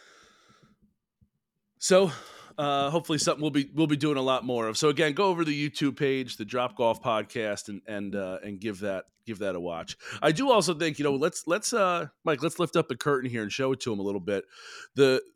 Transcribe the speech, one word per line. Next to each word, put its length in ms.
so, 340
uh, 320
hopefully 300
something 220
we'll 100
be, 240
we'll 100
be 120
doing 200
a 40
lot 220
more 240
of. 100
So 120
again, 240
go 120
over 200
the 240
YouTube 280
page, 400
the 80
Drop 300
Golf 280
Podcast, 640
and, 160
and, 300
uh, 280
and 160
give 200
that, 260
give 140
that 160
a 40
watch. 380
I 100
do 200
also 220
think, 240
you 60
know, 120
let's, 300
let's, 280
uh, 340
Mike, 180
let's 160
lift 180
up 120
the 80
curtain 340
here 140
and 80
show 220
it 80
to 100
'em 80
a 40
little 180
bit. 240
The, 260